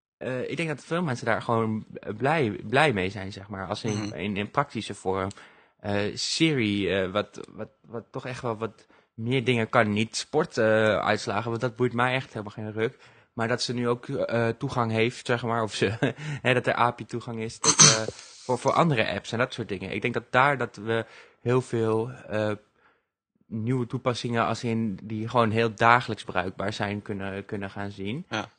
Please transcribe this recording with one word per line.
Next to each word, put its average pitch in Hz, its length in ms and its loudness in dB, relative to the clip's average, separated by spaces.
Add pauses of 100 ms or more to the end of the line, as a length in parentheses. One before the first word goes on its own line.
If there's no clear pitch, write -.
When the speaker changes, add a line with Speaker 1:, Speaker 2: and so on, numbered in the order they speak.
(180)
Speaker 1:
eh, 127 320 -6
ik 139 80 -8
denk 165 120 -4
dat 135 140 -6
veel 170 200 -2
mensen 131 220 -2
daar 107 160 2
gewoon 110 440 0 (320)
blij, 135 320 2 (200)
blij 135 240 4
mee 95 160 0
zijn, 95 220 -10
zeg 98 180 -14
maar. 95 180 -8
Als 104 160 -6
in, 107 220 -2
Speaker 2:
Mhm. 101 80 -8
Speaker 1:
in, 95 240 -4
in 104 140 -4
praktische 117 440 -4
vorm. 95 340 -2 (500)
Eh, 101 220 0 (120)
Siri, 107 800 0
eh, 92 180 0
wat, 104 280 -2 (120)
wat, 110 180 -14 (120)
wat 110 300 -12
toch 135 140 -10
echt 127 160 -10
wel 117 160 -4
wat 107 280 -8 (280)
meer 120 300 -2
dingen 113 260 2
kan. 110 240 4
Niet 110 220 0
sport, - 420 -2
eh, 110 480 4
uitslagen, 107 440 0
want 113 120 -4
dat 120 140 -2
boeit 123 180 0
mij 123 200 2
echt 131 200 -2
helemaal 104 200 -8
geen 107 180 -8
ruk. 110 260 -2 (360)
Maar 113 140 -2
dat 120 140 0
ze 131 120 -4
nu 120 160 -2
ook, 123 180 -2
eh, 117 420 0
toegang 117 420 -2
heeft, 113 340 0
zeg 120 180 0
maar, 117 200 0
of 101 120 -4
ze, 113 400 0
<laughs> - 0 - (260)
hè, 127 120 4
dat 123 140 0
er 120 60 4
api 120 320 0
toegang 117 360 -8
is, 113 180 -8
dat, - 200 0
eh, 110 340 6 (300)
voor, 123 160 -2
voor 135 140 2
andere 139 400 4
apps - 180 -6
en 113 60 -2
dat 127 160 0
soort 110 160 -6
dingen. 95 220 -6
Ik 107 100 -4
denk 120 120 -2
dat 117 180 -6
daar 135 260 6
dat 120 180 -4
we 113 300 -2 (360)
heel 123 200 4
veel, 113 500 0
eh, 107 400 -4 (960)
nieuwe 117 400 -2
toepassingen, 120 580 -2
als 110 180 -2
in 113 400 -2
die 110 260 -6
gewoon 117 220 4
heel 113 240 2
dagelijks 117 480 4
bruikbaar 95 500 -4
zijn, 104 280 -4
kunnen, 98 440 -8
kunnen 98 240 -8
gaan 101 220 -8
zien. 101 380 -8
Speaker 2:
Ja. 110 300 -6